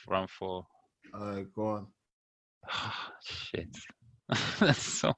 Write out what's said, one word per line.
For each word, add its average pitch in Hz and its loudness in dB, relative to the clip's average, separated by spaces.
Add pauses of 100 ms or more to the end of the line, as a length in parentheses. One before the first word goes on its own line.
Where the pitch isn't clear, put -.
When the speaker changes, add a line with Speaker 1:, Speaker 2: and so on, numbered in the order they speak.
Speaker 1:
round 95 2
four. 92 -4 (480)
Speaker 2:
All 104 -8
right, 98 -4
go 107 0
on. 104 -2 (800)
Speaker 1:
<sighs> - -6
Shit. - -6 (600)
<laughs> - 2
There's 165 8
so, - 2